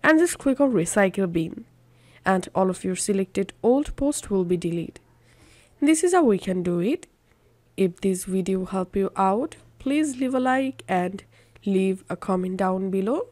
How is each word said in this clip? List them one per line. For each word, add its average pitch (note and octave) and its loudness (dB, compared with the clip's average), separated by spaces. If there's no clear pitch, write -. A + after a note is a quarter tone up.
and D#4 6
just E4+ 2
click C4+ 0
on C#4 4
Recycle F#3+ 2
Bin, E3 -4
and F#3+ 0
all F#3+ 2
of F#3 -6
your F#3 -2
selected G3 -4
old C4 2
post - -2
will F#3+ 0
be F3+ 0
deleted. E3+ -6
This D#4 4
is F4 2
how F4+ 4
we G#3+ 4
can F3+ -2
do F3 -2
it. A#3 -2
If F#3 0
this F#3+ -2
video F#3 -2
helped F#3 -6
you G3 0
out, G3 0
please C#4+ -2
leave C4 -2
a B3+ 2
like C4 -2
and F#3 -2
leave F#3+ 0
a F3 -4
comment F#3 -4
down F#3+ -2
below. A#3 -2